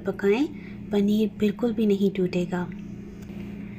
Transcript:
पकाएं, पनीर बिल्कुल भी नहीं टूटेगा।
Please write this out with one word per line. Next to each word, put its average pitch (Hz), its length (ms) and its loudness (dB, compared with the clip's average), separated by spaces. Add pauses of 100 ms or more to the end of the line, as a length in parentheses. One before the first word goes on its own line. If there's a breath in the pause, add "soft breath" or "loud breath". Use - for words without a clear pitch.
पकाएं, 202 400 2 (460 loud breath)
पनीर 208 380 4 (100)
बिल्कुल 214 320 2
भी 220 140 2
नहीं 196 240 4
टूटेगा। 175 560 0 (1120 loud breath)